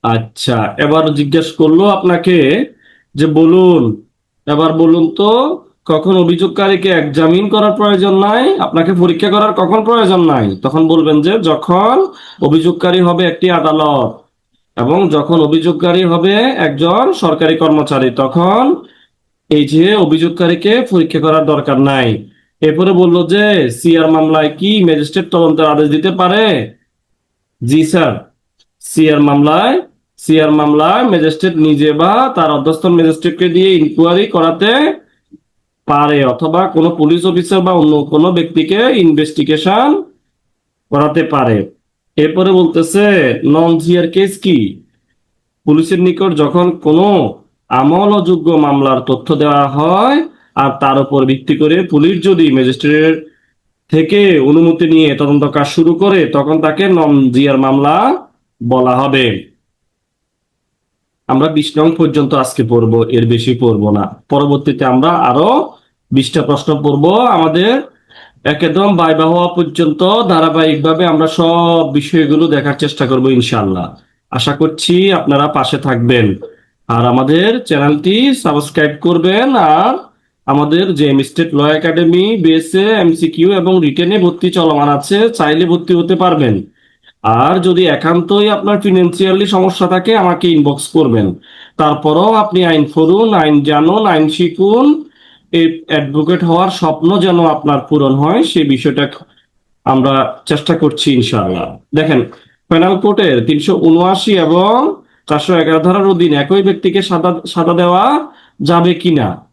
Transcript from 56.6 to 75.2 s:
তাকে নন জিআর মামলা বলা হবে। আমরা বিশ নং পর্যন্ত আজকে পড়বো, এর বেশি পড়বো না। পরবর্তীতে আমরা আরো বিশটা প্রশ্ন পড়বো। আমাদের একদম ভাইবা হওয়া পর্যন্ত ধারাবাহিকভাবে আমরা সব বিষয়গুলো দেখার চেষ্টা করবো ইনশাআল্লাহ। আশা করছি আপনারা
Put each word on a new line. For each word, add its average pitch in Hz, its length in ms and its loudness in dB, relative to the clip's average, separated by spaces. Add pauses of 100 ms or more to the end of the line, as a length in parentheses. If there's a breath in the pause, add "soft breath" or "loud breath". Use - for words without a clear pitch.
তাকে 156 280 0
নন 147 420 2
জিআর 135 280 0
মামলা 139 380 0 (640)
বলা 127 360 0
হবে। 131 580 -2 (1700)
আমরা 139 200 0
বিশ 151 300 -4
নং 160 180 2
পর্যন্ত 147 380 0
আজকে 135 340 -2
পড়বো, 113 360 2
এর 113 220 0
বেশি 117 280 0
পড়বো 113 360 0
না। 101 140 0 (240)
পরবর্তীতে 143 560 -2
আমরা 131 260 2
আরো 170 640 0 (380 loud breath)
বিশটা 135 320 -2
প্রশ্ন 139 400 -2
পড়বো। 147 380 2
আমাদের 196 600 0 (640 soft breath)
একদম 170 520 0
ভাইবা 160 280 0
হওয়া 175 240 0
পর্যন্ত 165 540 -2 (260)
ধারাবাহিকভাবে 160 800 0
আমরা 160 200 0
সব 170 640 0
বিষয়গুলো 156 560 0
দেখার 143 260 -2
চেষ্টা 143 320 -4
করবো 131 240 0
ইনশাআল্লাহ। 104 640 -2 (340 soft breath)
আশা 143 220 -4
করছি 160 600 0
আপনারা 147 360 0